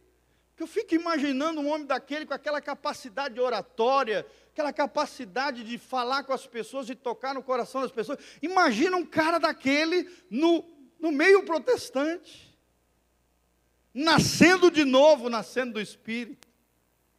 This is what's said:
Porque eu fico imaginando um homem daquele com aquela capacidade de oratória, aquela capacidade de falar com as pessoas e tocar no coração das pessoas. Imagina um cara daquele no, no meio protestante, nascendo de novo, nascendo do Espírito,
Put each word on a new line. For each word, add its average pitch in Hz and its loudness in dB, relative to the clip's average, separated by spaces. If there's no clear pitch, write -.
Porque - -14
eu 320 -8
fico 427 -4
imaginando 311 -2
um 285 -2
homem 302 -4
daquele 277 -6
com - -10
aquela 294 -6
capacidade 269 -8
de 247 -4
oratória, 226 0
aquela 294 -4
capacidade 269 -4
de 226 -12
falar 262 -4
com 269 -4
as 240 -6
pessoas 233 -10
e 247 -10
tocar 247 -8
no 262 -10
coração 254 -4
das 254 -6
pessoas. 233 -6
Imagina 339 2
um 349 -2
cara 320 0
daquele 320 0
no, 320 2
no 320 -2
meio 349 4
protestante, 302 -4
nascendo 320 4
de 302 2
novo, 262 6
nascendo 233 -4
do 214 -4
Espírito, 226 -10